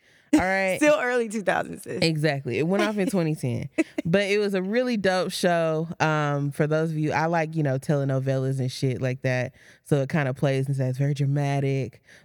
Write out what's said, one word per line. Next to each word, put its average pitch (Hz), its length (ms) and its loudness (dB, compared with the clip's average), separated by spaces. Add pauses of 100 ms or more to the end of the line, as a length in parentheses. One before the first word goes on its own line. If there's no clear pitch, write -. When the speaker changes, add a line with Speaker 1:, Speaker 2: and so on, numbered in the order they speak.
(340)
Speaker 1:
All 302 60 6
right? 190 380 0
Speaker 2:
Still 294 200 6
early 247 300 0
two 208 140 -6
thousands, 175 420 -2
sis. 185 180 -4
Speaker 1:
Exactly. 147 560 0
It 151 80 0
went 196 160 2
off 208 160 0
in 185 100 0
Speaker 2:
<laughs> - 0 -
Speaker 1:
twenty 165 280 0
ten. 123 320 -4 (360)
But 190 180 2
it 202 180 2
was 196 140 0
a 185 60 2
really 240 360 0
dope 185 340 0
show. 165 560 0 (140)
Um, 143 500 2
for 151 160 0
those 160 240 0
of 156 80 -4
you, 151 140 0
I 156 140 0
like, 160 280 0
you 160 80 0
know, 135 160 0
telenovelas 135 800 0
and 131 120 -2
shit 131 300 -2
like 131 220 -4
that. 127 300 -2 (320)
So 147 180 0
it 131 60 -4
kinda 139 260 0
plays 135 320 0
into 139 140 -2
that. 127 80 0
It's 127 100 -4
very 143 160 0
dramatic, 139 880 -2 (220)